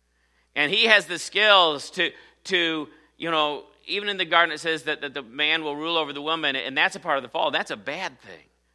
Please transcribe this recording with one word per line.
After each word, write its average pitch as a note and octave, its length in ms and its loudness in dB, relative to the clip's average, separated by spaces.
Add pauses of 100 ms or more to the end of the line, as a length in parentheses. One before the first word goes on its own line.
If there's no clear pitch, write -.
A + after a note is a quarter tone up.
(560)
And C#3+ 160 2
he A3 140 2
has G3+ 220 6
the F3 100 -6
skills F#3 760 4
to, E3+ 200 0 (320)
to, D#3+ 440 -2 (300)
you E3 140 -6
know, D3+ 320 0 (240)
even G3+ 200 -4
in G3+ 100 -4
the F#3 80 -2
garden E3 280 4
it D3+ 60 -8
says D#3+ 240 -4
that, D3+ 180 -4
that C#3+ 140 -8
the C#3 80 -8
man D3+ 400 -2
will D3 120 -4
rule E3 220 -2
over C#3+ 160 -2
the C#3+ 80 -10
woman, D3+ 340 -2
and C3 220 -6
that's F#3 180 2
a F#3 40 -12
part D#3 180 -2
of B2+ 60 -4
the B2 60 -14
fall. D#3+ 200 -2
That's D#3+ 220 -2
a C3 40 -8
bad C#3+ 460 -10
thing. F2 220 -20 (320)